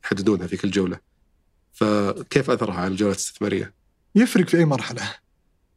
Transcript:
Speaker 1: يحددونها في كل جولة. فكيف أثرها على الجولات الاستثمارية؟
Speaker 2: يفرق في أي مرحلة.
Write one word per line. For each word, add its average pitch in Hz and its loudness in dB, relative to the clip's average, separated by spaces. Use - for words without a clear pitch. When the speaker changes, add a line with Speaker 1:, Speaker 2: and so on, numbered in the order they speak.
Speaker 1:
يحددونها 95 0
في 90 -6
كل 101 -4
جولة. 92 -2
فكيف 104 0
أثرها 110 -2
على 90 -2
الجولات 98 0
الاستثمارية؟ 101 -6
Speaker 2:
يفرق 202 4
في 208 4
أي 170 6
مرحلة. 123 -2